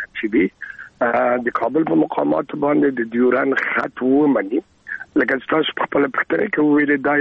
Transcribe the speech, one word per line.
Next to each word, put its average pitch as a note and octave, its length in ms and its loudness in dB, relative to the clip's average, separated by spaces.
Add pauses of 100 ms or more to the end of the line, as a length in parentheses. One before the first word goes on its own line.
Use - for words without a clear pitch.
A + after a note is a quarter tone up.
نه - 60 -10 (100)
چې - 160 -4
وي، D3+ 120 4 (640)
آه، B2 400 2
د A#2+ 140 -2
کابل C3+ 300 0
په E3 120 0
مقاماتو D3+ 640 -2
باندې D3 240 2 (100)
د A2+ 160 -4
ډیورند B2+ 480 2
خط - 400 -4
ومني. C3 580 2 (560)
لکه C3+ 220 2
چې - 160 -14
تاسو D#3 240 0
په - 100 -4
خپله C#3+ 280 0
پوښتنه - 360 -2
کې - 80 0
وویلې، D3 360 4 (120)
دا C#3+ 120 2